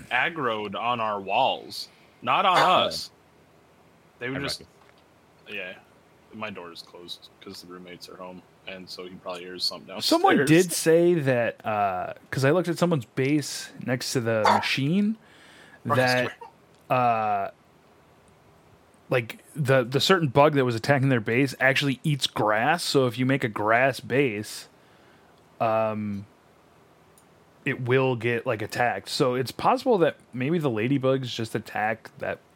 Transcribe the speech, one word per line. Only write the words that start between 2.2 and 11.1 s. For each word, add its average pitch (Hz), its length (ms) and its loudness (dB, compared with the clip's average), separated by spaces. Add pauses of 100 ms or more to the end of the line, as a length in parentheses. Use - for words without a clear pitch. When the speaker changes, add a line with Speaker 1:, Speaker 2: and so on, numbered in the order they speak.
Speaker 1:
Not 143 220 0
on 180 140 4
Speaker 2:
Oh. 160 300 4
Speaker 1:
us. - 240 -10 (1040)
They 123 120 -8
were 135 40 -6
Speaker 2:
Hi, 143 80 -6
Speaker 1:
just, - 220 -8 (840)
Speaker 2:
Ruckus. 107 120 -14
Speaker 1:
yeah. 92 140 -10 (640)
My 110 160 -10
door 87 220 -14
is 82 100 -18
closed - 460 -18 (120)
'cause 98 220 -18
the 90 100 -20
roommates 90 360 -18
are 87 80 -20
home, 92 260 -16 (240)
and 92 240 -14
so 92 160 -12
he 92 80 -16
probably 90 280 -10
hears 92 200 -12
something - 240 -6
downstairs. 92 200 -8
Speaker 3:
Someone 339 380 4
did 165 280 6
say 170 420 4